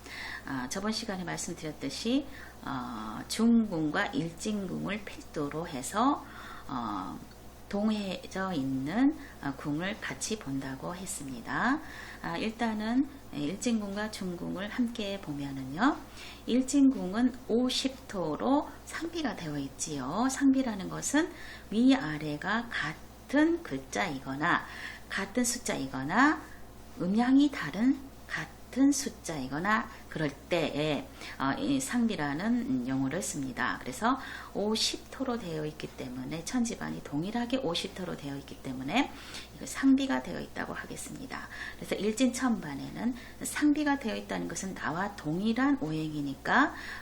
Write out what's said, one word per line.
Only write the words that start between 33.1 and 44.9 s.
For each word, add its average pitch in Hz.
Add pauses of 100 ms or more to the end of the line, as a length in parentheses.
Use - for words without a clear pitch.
씁니다. 127
그래서 233 (340)
오십 -
토로 254
되어 160
있기 -
때문에 131
천지반이 165
동일하게 214
오십 180
토로 175
되어 139
있기 139
때문에 135 (440)
이거 -
상비가 269
되어 -
있다고 -
하겠습니다. - (300)
그래서 -
일진천반에는 214 (280)
상비가 294
되어 208
있다는 196
것은 170
나와 175